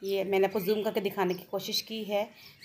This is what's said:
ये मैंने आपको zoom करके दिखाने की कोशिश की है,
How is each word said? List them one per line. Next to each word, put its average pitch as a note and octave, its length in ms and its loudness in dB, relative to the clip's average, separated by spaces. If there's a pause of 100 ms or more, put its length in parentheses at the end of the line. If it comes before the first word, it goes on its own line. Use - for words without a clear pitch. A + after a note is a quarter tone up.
ये G3 220 0
मैंने G3 220 4
आपको G3 140 0
zoom G#3 220 2
करके G#3+ 180 0
दिखाने F#3+ 340 0
की F3+ 100 -12
कोशिश G3+ 380 -4
की A3 220 -6
है, G#3 260 0 (340)